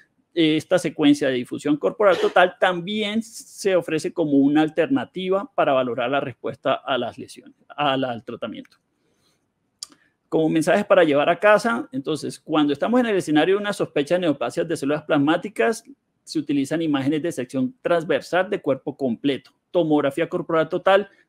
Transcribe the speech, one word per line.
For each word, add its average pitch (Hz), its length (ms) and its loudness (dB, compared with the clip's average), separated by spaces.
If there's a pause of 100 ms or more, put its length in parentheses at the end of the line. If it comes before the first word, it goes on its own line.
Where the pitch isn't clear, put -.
(320)
eh, 156 240 2
esta 170 220 0
secuencia 147 500 2
de 131 60 0
difusión 143 420 -4
corporal 190 420 2
total, 185 400 4
también 208 640 -2
se - 540 -4
ofrece 160 380 -4
como 151 240 2
una 147 240 4
alternativa 170 920 -2
para 151 200 2
valorar 123 360 0
la 139 100 0
respuesta 131 520 -6
a 135 240 -4
las 120 220 -6
lesiones, - 360 -18 (140)
a 139 300 -2
la, 131 140 -2
al 117 120 -12
tratamiento. 107 540 -12 (1500)
Como 160 200 0
mensajes 165 360 0
para 185 200 6
llevar 147 240 2
a 165 100 2
casa, 226 540 2
entonces, 151 480 -6
cuando 151 320 0
estamos 202 260 0
en 247 80 2
el 214 100 0
escenario 160 380 2
de 208 60 0
una 208 120 -4
sospecha 156 440 -2
de 185 60 0
neoplasias 147 440 -2
de 160 100 -4
células 147 280 -4
plasmáticas, 175 800 0 (400)
se - 160 -6
utilizan 143 420 -2
imágenes 143 400 -2
de 170 80 -4
sección 127 500 -4
transversal 170 680 -2
de 196 100 -4
cuerpo 156 360 -4
completo, 131 560 -4 (180)
tomografía 156 580 0
corporal 165 400 -2
total, 196 400 2 (200)